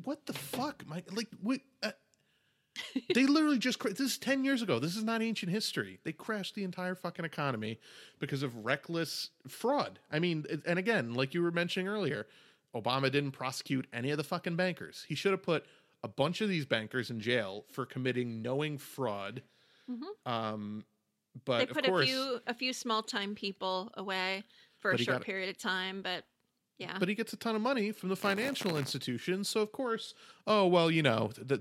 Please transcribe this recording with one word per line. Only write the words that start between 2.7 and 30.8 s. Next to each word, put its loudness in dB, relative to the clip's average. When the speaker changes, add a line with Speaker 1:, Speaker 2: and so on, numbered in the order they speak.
Speaker 1:
they 8
literally 6
just 2
cra-, 0
this -6
is 0
ten 2
years 4
ago. 2
This 0
is -2
not 0
ancient -2
history. -2
They -6
crashed -6
the -2
entire -4
fucking -6
economy -2
because -2
of -6
reckless -2
fraud. 0
I 0
mean, 0
it, -4
and 2
again, 0
like 0
you 2
were 2
mentioning 0
earlier, -2
Obama 2
didn't 2
prosecute -2
any -2
of 0
the -2
fucking -4
bankers. -2
He -2
should 2
have 2
put 2
a -6
bunch 2
of 2
these 2
bankers 0
in -4
jail 0
for -4
committing -2
knowing 0
fraud. -4
Speaker 2:
Mm-hmm. -8
Speaker 1:
Um, -4
but 2
Speaker 2:
They 4
Speaker 1:
of -8
Speaker 2:
put -4
Speaker 1:
course 4
Speaker 2:
a 2
few, -2
a -2
few -4
small 0
time -4
people -4
away -2
for 2
a 4
Speaker 1:
But 2
he 2
Speaker 2:
short 2
Speaker 1:
got -6
Speaker 2:
period -4
of -10
time, -2
but -4
yeah. -8
Speaker 1:
But 2
he 0
gets -4
a -10
ton -2
of 0
money 2
from -6
the 0
financial 0
institutions, -2
so 2
of 0
course, -4
oh, 6
well, 8